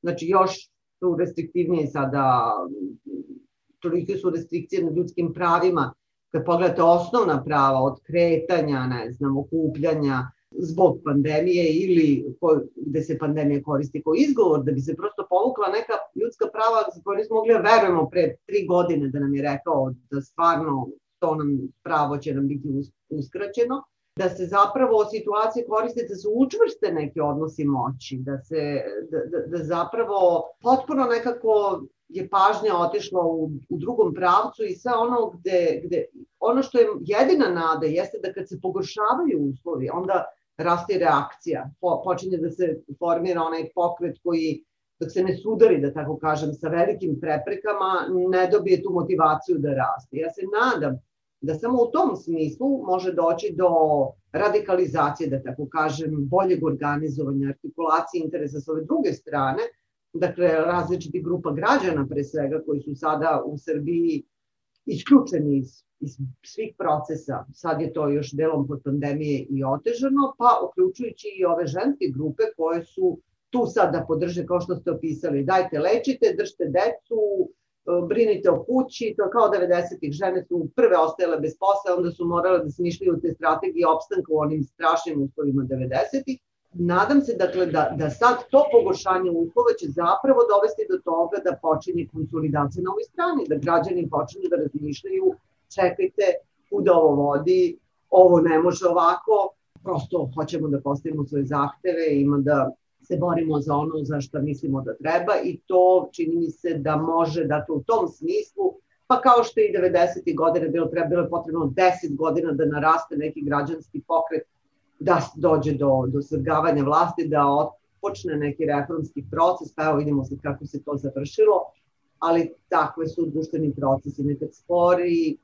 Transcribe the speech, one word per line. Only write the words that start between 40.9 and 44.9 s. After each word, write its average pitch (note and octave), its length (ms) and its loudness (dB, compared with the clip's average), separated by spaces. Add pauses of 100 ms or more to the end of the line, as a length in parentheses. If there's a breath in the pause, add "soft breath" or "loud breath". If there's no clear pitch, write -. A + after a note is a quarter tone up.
reakcija, D3 720 -2 (100)
po-, F3 240 -2
počinje F#3 320 -2
da E3 140 -4
se D#3+ 320 -4 (160)
formira E3+ 440 0
onaj D#3+ 320 -4
pokret F3 480 -2
koji, D#3+ 420 -2 (360)